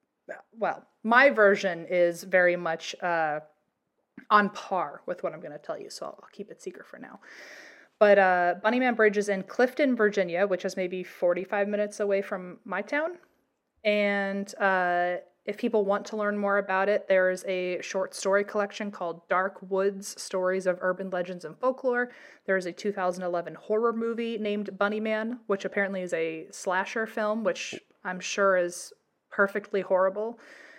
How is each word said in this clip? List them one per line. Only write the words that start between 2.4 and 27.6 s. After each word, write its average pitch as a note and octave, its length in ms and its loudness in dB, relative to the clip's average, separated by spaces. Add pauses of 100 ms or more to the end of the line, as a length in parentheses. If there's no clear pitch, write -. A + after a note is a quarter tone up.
much, E3+ 440 -6
uh, D#3+ 400 0 (880)
on G#3 220 6
par E3+ 560 -6
with F3 160 -8
what E3 100 -4
I'm D#3 80 -14
gonna D3 160 -12
tell D3+ 220 -10
you, - 100 -14
so - 180 -12
I'll, - 160 -12
I'll - 100 -20
keep - 180 -14
it - 100 -20
secret - 260 -14
for - 120 -20
now. - 220 -18 (800)
But, G3+ 200 8
uh, F3+ 440 4
Bunny A#3+ 180 2
Man B3+ 140 0
Bridge G#3+ 220 4
is G3+ 140 -2
in F#3+ 140 -2
Clifton, B3+ 520 0
Virginia, G3+ 500 2
which F#3+ 200 -2
is F#3 100 -6
maybe F#3 260 -4
forty-five F#3 640 -2
minutes G#3 320 -2
away G3+ 200 2
from F#3 460 -8
my G3 160 -4
town. D#4 300 -2 (720)
And, G3+ 720 0
uh, F3+ 600 2 (300)
if G#3 100 -6
people G#3+ 280 2
want G3+ 220 0
to A3 100 -8
learn G#3 200 -2
more G3+ 220 0
about G3 300 0
it, G3+ 180 2
there F#3 240 4
is F#3 160 -4
a F3+ 340 -2
short - 360 -4
story G3+ 260 2
collection G3+ 480 -4
called E3+ 380 -10
Dark F#3+ 340 0
Woods, G3 580 -2
Stories F#3 460 -2
of F3+ 140 2
Urban F#3 280 -2
Legends F3+ 360 -6
and D#3 120 -12
Folklore. B3 540 0 (360)
There F#3+ 100 2
is F3+ 100 -2
a F3 60 -6
two G#3 180 -4
thousand F#3 320 -2
eleven F3 320 -4
horror A3+ 380 0
movie A3+ 460 -4
named G#3 380 -4
Bunny G#3 220 0
Man, A3 480 -4
which G3 180 -2
apparently G3 380 -2
is F3 100 -6
a D#3+ 380 -4
slasher G3 560 -2
film, A3 380 -2
which - 320 -4 (280)